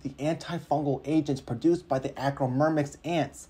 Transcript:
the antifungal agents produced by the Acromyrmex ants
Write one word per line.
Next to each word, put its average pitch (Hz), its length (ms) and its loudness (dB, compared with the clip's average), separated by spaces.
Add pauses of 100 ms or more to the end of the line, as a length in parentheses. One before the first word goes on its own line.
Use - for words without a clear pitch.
the 139 80 -8 (100)
antifungal 147 840 -2
agents 147 360 2
produced 170 460 0
by 135 120 2
the - 100 -4
Acromyrmex 139 920 0
ants 156 460 -2